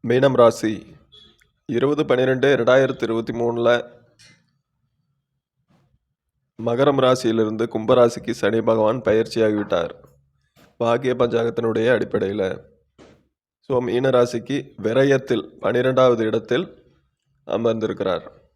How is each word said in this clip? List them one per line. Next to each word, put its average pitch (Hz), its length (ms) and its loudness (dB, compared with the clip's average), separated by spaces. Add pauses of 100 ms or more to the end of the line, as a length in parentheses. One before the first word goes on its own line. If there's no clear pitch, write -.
மீனம் 131 340 2
ராசி, 113 340 4 (960)
இருபது 135 360 0
பன்னிரெண்டு 127 500 0
ரெண்டாயிரத்தி 127 500 2
இருபத்தி 113 280 -4
மூணுல 117 360 -2 (3000)
மகரம் 135 420 0
ராசியிலிருந்து 113 640 0
கும்பராசிக்கு 117 680 2
சனி 110 280 -2
பகவான் 113 440 0
பயிற்சியாகிவிட்டார், 107 880 0 (880)
பாக்கிய 117 360 0
பஞ்சாங்கத்தினுடைய 117 760 -2
அடிப்படையில. 104 500 -2 (1300)
So, 127 120 0
மீன 123 300 -2
ராசிக்கு 123 480 -2 (260)
விரயத்தில் 131 600 0 (140)
பன்னிரெண்டாவது 123 680 2
இடத்தில் 113 420 -2 (800)
அமர்ந்திருக்கிறார். 107 800 -4 (280)